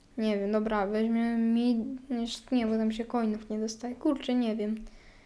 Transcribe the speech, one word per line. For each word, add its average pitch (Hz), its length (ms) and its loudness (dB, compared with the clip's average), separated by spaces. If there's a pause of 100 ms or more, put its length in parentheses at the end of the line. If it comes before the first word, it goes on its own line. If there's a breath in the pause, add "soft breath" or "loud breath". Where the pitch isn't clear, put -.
(180)
nie 220 200 2
wiem, 202 140 0
dobra, 214 340 2
weźmiemy 226 680 2
mid-, 240 680 0
jeszcze 233 360 -4
nie, 233 100 2
bo 220 100 2
tam 220 160 2
się 226 120 -4
coinów 226 460 -2
nie 214 80 -2
dostaje. 220 360 -6
Kurczę, 262 400 0
nie 233 220 2
wiem. 220 280 -2 (420 loud breath)